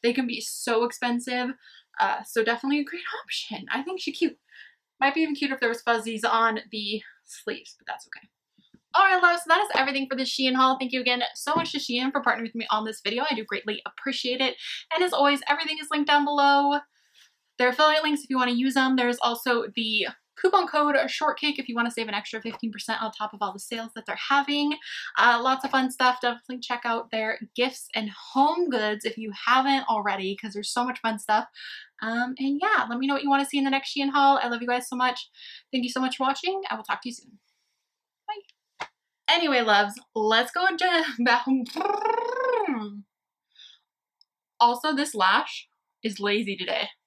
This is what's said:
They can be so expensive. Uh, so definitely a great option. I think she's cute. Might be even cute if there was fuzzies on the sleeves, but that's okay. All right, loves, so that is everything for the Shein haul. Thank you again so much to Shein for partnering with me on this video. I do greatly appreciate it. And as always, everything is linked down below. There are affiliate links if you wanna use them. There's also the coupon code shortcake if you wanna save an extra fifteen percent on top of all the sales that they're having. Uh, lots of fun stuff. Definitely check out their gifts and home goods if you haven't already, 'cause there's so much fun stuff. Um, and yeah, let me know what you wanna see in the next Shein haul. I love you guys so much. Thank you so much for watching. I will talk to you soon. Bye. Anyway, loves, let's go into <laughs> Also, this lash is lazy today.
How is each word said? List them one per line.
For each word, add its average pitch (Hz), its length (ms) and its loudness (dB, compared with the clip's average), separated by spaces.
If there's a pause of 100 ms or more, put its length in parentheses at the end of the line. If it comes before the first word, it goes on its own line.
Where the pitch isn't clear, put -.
They 240 100 2
can 247 140 0
be 220 140 -6
so 226 420 -2
expensive. 247 680 -2 (480)
Uh, 196 240 0
so 226 200 -2
definitely 240 360 0
a 285 40 0
great 339 200 -8 (200)
option. - 480 -8
I 254 100 -2
think 359 200 -8
she's - 160 -8
cute. - 200 0 (640)
Might 277 160 2
be 330 60 2
even 311 140 0
cute 277 160 -2
if 262 80 -6
there 233 100 2
was 233 120 -4
fuzzies 220 420 -2
on 226 360 2 (120)
the 214 300 -6 (240)
sleeves, - 520 -12
but - 100 -20
that's - 200 -10
okay. - 200 -18 (680)
All 381 120 6
right, 370 160 6
loves, 349 220 4
so - 40 -12
that 339 140 6
is 415 120 0
everything 269 360 0
for 262 80 -2
the 262 60 -2
Shein 254 300 0
haul. 262 240 4
Thank 254 140 -4
you 254 80 -2
again 247 240 0 (100)
so 302 220 -2
much 330 160 0
to 294 80 -4
Shein 254 320 -2
for 277 100 -2
partnering 233 220 0
with 226 120 -10
me 226 140 -6
on 214 140 0
this 220 180 -8
video. 233 280 -2
I 269 60 -2
do 220 100 -6
greatly 202 400 -6
appreciate 254 560 -6
it. 254 140 0 (380)
And 330 80 2
as 359 120 2
always, 285 340 4
everything 311 340 -2
is 294 80 -10
linked 294 200 0
down 294 160 6
below. 285 540 4 (800)
There 247 120 4
are - 20 2
affiliate 302 320 4
links 294 200 -2
if - 60 -20
you 262 80 0
wanna 247 140 2
use 247 220 0
them. 262 240 4
There's 240 240 2
also 233 440 0 (100)
the 220 320 -2 (280)
coupon 370 320 2
code 294 300 2 (120)
shortcake 294 480 -2
if 254 120 -8
you 233 60 -6
wanna 233 160 -2
save 226 180 -6
an 208 40 -6
extra 214 280 -6
fifteen 226 300 -8
percent - 300 -6
on 220 100 -4
top 214 220 -8
of 202 80 -8
all 190 120 -4
the 202 60 -14
sales 226 360 -10
that 226 100 -14
they're - 140 -8 (100)
having. 285 440 2 (440)
Uh, 233 240 6
lots 262 220 0
of 269 80 -4
fun 262 180 2
stuff. 254 320 2
Definitely 240 380 -4
check 240 240 -6
out 233 280 -2
their 220 280 -2 (160)
gifts 254 400 -2
and 220 140 -4 (240)
home 330 360 4
goods 214 360 0
if 226 120 -4
you 220 140 -8 (140)
haven't 262 420 4
already, 196 480 0
'cause 202 180 -12
there's 202 200 -8
so 240 100 2
much 254 160 -4
fun 220 180 -2
stuff. 214 280 2 (560)
Um, 240 380 -2
and 277 220 0
yeah, 381 280 2
let 240 100 -4
me 269 80 0
know 285 60 2
what 277 100 0
you 285 60 0
wanna 277 160 4
see 285 120 -4
in 269 60 2
the 269 60 2
next 269 260 -2
Shein 277 140 0
haul. 277 320 6
I 240 80 -2
love 233 120 -4
you 240 60 -6
guys 247 220 -2
so 254 80 -8
much. 254 320 0 (420)
Thank 247 140 0
you 240 40 -4
so 254 120 -2
much 254 160 -2
for 262 80 0
watching. 359 440 -2
I - 60 -2
will 214 80 -10
talk - 200 -4
to 247 60 -8
you 233 60 -12
soon. - 240 -20 (880)
Bye. 415 140 -10 (920)
Anyway, 302 300 4
loves, 208 320 4 (200)
let's 220 380 2
go 359 160 2
into 370 180 0
<laughs> 320 2250 0 (1600)
Also, 240 340 4
this 285 220 -2
lash 202 540 2 (340)
is 196 160 -6
lazy 202 380 -2
today. 185 320 -4 (180)